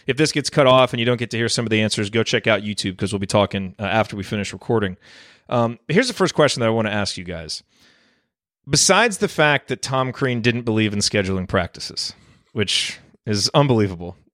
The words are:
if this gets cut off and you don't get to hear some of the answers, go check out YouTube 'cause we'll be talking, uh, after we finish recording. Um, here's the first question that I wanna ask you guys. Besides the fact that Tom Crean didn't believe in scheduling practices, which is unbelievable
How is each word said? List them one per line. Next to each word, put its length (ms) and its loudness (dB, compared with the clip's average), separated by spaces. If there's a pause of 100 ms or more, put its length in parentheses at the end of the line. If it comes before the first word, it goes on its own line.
if 120 -4
this 140 2
gets 180 -4
cut 160 4
off 260 6
and 80 -4
you 60 2
don't 100 2
get 140 -6
to 80 -4
hear 100 0
some 160 -2
of 60 -4
the 100 2
answers, 300 -2
go 120 0
check 240 0
out 160 4
YouTube 360 -6
'cause 140 -4
we'll 80 -2
be 60 -4
talking, 520 0
uh, 60 -8
after 300 0
we 100 -8
finish 280 -6
recording. 460 -2 (500)
Um, 300 0 (100)
here's 200 2
the 60 -6
first 200 0
question 260 4
that 60 2
I 40 4
wanna 200 0
ask 260 -4
you 80 -12
guys. 380 -10 (1040)
Besides 500 2
the 100 -2
fact 400 2
that 120 -4
Tom 320 -4
Crean 300 -2
didn't 200 0
believe 300 0
in 60 -4
scheduling 500 -2
practices, 640 -6 (400)
which 460 -2 (260)
is 300 -2
unbelievable 600 2 (180)